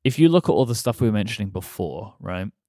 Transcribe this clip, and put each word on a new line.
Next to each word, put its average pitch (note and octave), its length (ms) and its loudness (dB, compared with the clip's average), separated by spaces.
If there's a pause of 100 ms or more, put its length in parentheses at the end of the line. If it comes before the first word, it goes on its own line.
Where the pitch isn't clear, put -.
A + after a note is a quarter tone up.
if B2+ 140 0
you D#3+ 100 8
look E3+ 220 4
at - 20 2
all B2+ 140 2
the A#2 80 -2
stuff A2+ 260 -4
we B2 60 2
were A2 80 2
mentioning G#2 340 -4
before, F#2 720 -8
right, F#2+ 280 -8 (200)